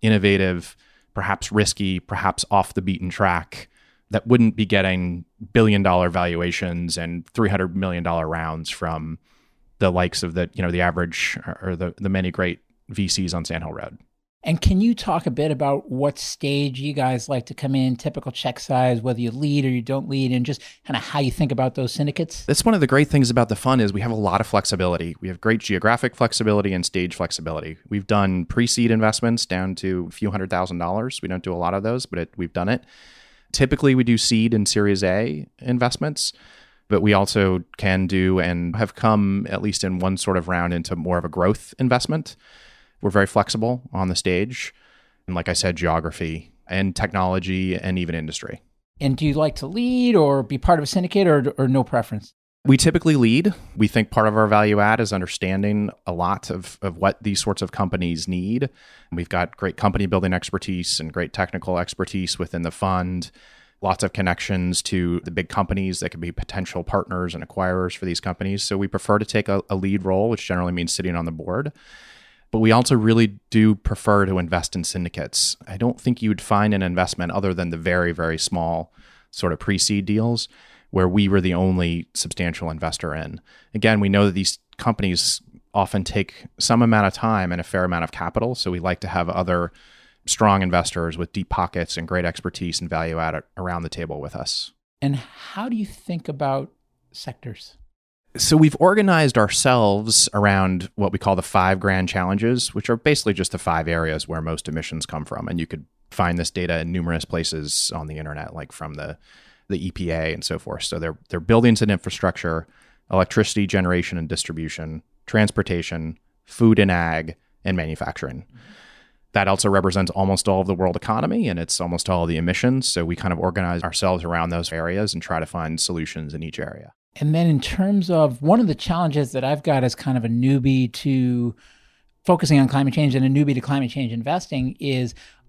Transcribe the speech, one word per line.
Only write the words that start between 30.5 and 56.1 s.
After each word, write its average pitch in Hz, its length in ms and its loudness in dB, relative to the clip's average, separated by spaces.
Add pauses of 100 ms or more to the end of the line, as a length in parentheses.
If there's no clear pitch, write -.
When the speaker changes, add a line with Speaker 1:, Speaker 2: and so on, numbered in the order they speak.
Speaker 1:
thousand 92 280 -2
dollars. 101 420 -4
We 87 80 -8
don't 90 140 -6
do 92 100 -6
a 85 40 -4
lot 87 180 -2
of 98 80 -2
those, 120 240 -4
but 87 140 -6
it, 80 160 -8
we've 87 160 -6
done 90 160 -2
it. 123 160 -2 (680)
Typically, 135 460 2
we 127 80 4
do 117 120 4
seed 113 380 2
and 104 140 2
Series 101 340 2
A 95 460 -2 (100)
investments, 123 760 -2 (540)
but 104 140 2
we 104 120 6
also 95 520 2 (140)
can 95 280 2
do 92 320 2
and 87 380 -2
have 107 180 -2
come, 101 560 2
at 92 100 -6
least 104 220 -2
in 92 160 -2
one 92 180 0
sort 92 200 -2
of 85 100 -2
round, 87 260 0
into 87 220 -4
more 87 240 -2
of 85 60 -4
a 85 40 -6
growth 92 520 0
investment. 131 560 0 (640)
We're 101 80 0
very 98 160 4
flexible 113 560 0 (100)
on 95 160 -2
the 87 80 -2
stage. 98 580 -2 (520)
And 90 100 -6
like 85 140 -4
I - 20 0
said, 87 240 -2
geography 80 800 -4 (120)
and 95 300 -2
technology 92 800 -2
and 90 220 -4
even 85 160 -4
industry. - 480 -8 (360)
Speaker 2:
And 135 200 0
do 156 80 0
you 143 80 2
like 156 220 0
to 139 100 -10
lead 240 500 2
or 139 260 4
be 131 140 -4
part 170 220 4
of 147 40 0
a 143 40 -4
syndicate 185 400 2
or, 143 320 4
or 135 100 4
no 131 160 4
preference? 113 480 -4 (320)
Speaker 1:
We 139 140 8
typically 165 360 4
lead. 135 380 4 (240)
We 107 100 4
think 110 240 2
part 110 160 4
of 107 100 2
our 110 100 6
value 104 340 4
add 110 180 4
is 107 140 -2
understanding 98 800 -2 (160)
a 90 80 -2